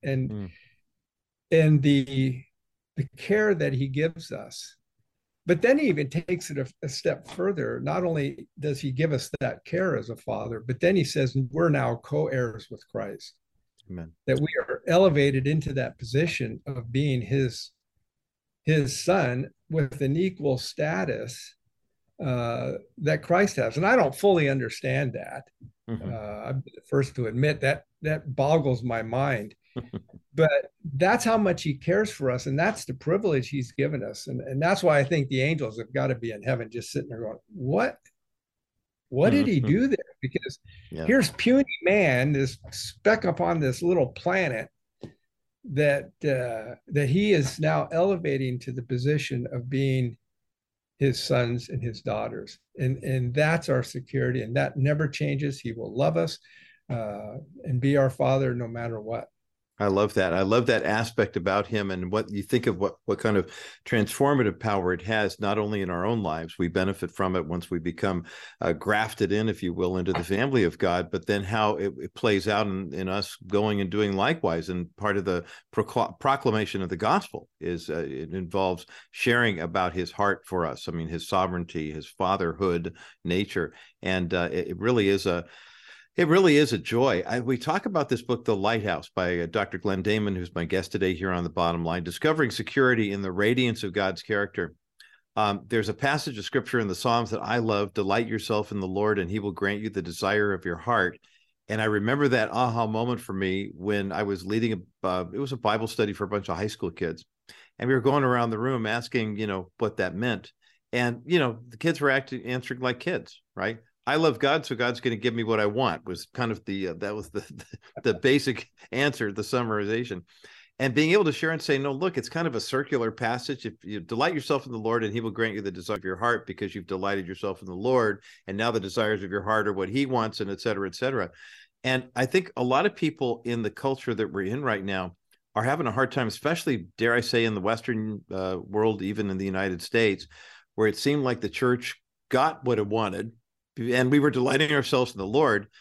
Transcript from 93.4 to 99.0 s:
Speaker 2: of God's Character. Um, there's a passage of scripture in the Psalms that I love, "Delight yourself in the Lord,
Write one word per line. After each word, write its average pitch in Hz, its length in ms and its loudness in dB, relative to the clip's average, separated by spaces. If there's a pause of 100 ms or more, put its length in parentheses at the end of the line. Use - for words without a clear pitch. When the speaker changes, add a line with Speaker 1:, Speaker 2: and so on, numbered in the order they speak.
Speaker 2:
of 95 80 -6
God's 95 280 0
Character. 101 540 -4 (600)
Um, 104 320 0
there's 110 200 0
a 104 60 -2
passage 143 420 -2
of 101 80 -10
scripture - 360 -2
in 107 80 0
the 92 80 -2
Psalms 117 340 0
that 110 100 -4
I 113 180 -2
love, 104 360 0
"Delight 104 320 0
yourself 107 460 -2
in 101 80 -4
the 95 80 -4
Lord, 101 320 0